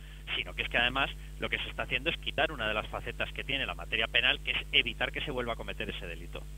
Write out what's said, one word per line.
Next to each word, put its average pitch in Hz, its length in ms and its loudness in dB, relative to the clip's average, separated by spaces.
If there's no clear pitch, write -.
sino 90 180 -2
que - 80 -2
es - 60 0
que 127 100 4
además 127 320 4
lo 113 100 0
que 110 80 2
se - 120 -2
está 120 120 -4
haciendo 127 260 0
es - 100 0
quitar 147 340 0
una 117 160 0
de 107 60 2
las 107 120 2
facetas 110 460 -2
que 113 100 -6
tiene 139 220 0
la 92 100 -2
materia 110 320 0
penal, 127 380 4
que 127 60 0
es 123 80 2
evitar 127 380 4
que 143 120 -4
se 151 80 -4
vuelva 120 240 0
a - 20 -4
cometer 104 320 -4
ese 95 180 -6
delito. 82 360 -8